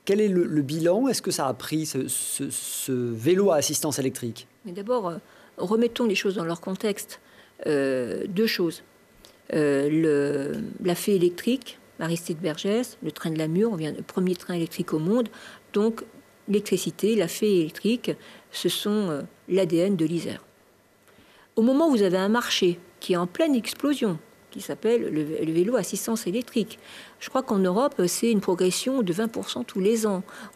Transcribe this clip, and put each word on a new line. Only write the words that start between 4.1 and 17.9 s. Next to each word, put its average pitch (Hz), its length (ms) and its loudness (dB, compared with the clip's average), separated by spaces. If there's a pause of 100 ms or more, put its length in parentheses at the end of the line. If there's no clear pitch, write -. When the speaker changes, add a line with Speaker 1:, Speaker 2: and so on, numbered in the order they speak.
Speaker 2:
Mais 180 80 -12
d'abord, 202 340 -2
euh, 165 80 -6 (420)
remettons 226 460 2
les 214 100 4
choses 190 220 0
dans 175 80 -2
leur 165 160 -4
contexte. - 640 -4 (460)
Euh, 131 600 0
deux 208 180 0
choses. 170 380 -2 (720)
Euh, 143 360 2
le, 147 720 2 (220)
la 175 120 0
fée 208 200 0
électrique, 180 640 0 (220)
Aristide 165 380 -4
Bergès, 196 640 -2
le 156 120 -6
train - 180 -6
de 156 60 -2
la 156 100 0
Mure, 190 240 2
on 185 60 -4
vient, 151 160 -4
le - 100 -10
premier 185 320 0
train 180 200 -6
électrique 165 360 -4
au 156 80 0
monde. 214 300 2 (420)
Donc, 220 320 0 (460)
l'électricité, 202 640 0
la 175 140 2
fée 202 320 2
électrique, 196 500 -2 (400)